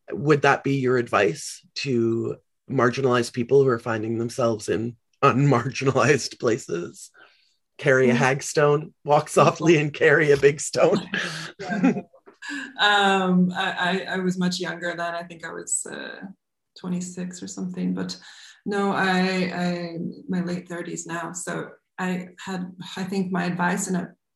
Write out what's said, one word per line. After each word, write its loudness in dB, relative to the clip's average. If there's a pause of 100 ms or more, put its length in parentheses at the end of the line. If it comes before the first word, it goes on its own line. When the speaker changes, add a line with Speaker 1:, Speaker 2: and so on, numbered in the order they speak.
(140)
Speaker 1:
would 2
that 4
be 0
your 2
advice 0 (160)
to -2 (340)
marginalized 2
people 4
who 4
are 2
finding -4
themselves -2
in -4 (260)
unmarginalized 2
places? -4 (680)
Carry 4
a 4
Speaker 2:
Mm-hmm. 2
Speaker 1:
hagstone, 2 (100)
walk 2
softly 6
and 2
carry 6
a 6
big 4
stone. 2
<laughs> -8
Speaker 2:
Yeah. 0 (800)
Um, 4
I, -2
I, -6
I -2
was -2
much -2
younger -6
then. -6
I -8
think -16
I -12
was, -8
uh, -12 (540)
twenty-six -8
or -12
something, -6
but -8 (480)
no, -2
I, 0 (420)
I, -4 (300)
my -2
late -6
thirties -10
now. -8
So -8 (280)
I -4 (140)
had, -8 (240)
I -8
think -2
my -2
advice -2
in -2
a -6 (220)